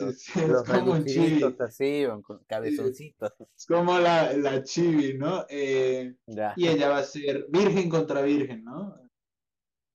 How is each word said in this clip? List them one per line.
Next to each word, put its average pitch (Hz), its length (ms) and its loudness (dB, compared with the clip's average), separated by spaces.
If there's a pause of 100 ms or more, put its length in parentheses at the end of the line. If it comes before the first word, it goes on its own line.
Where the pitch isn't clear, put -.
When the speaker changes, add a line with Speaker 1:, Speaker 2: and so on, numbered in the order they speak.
Speaker 1:
los, 131 140 -8
Speaker 2:
sí, - 200 -6
es 156 100 0
Speaker 1:
los 127 140 4
Speaker 2:
como - 300 2
un 151 120 2
chibi. 135 140 0 (220)
Speaker 1:
balducinitos 127 200 0
así, 139 460 -2
con, 107 140 -6
con 104 180 -16
Speaker 2:
Sí. - 80 -20
Speaker 1:
cabezoncitos. 131 880 -6 (240)
Speaker 2:
Es - 80 -20
como 175 340 2
la, 170 340 4
la 135 300 0
chibi, 151 540 2
¿no? 156 320 -4
Eh, 131 640 -2 (120)
Speaker 1:
Ya. 107 280 -4
Speaker 2:
y 175 120 2
ella 143 220 2
va 143 100 2
a - 40 -2
ser 143 460 -4
virgen 185 400 2
contra 147 320 0
virgen, 131 420 0
¿no? 160 340 -12 (960)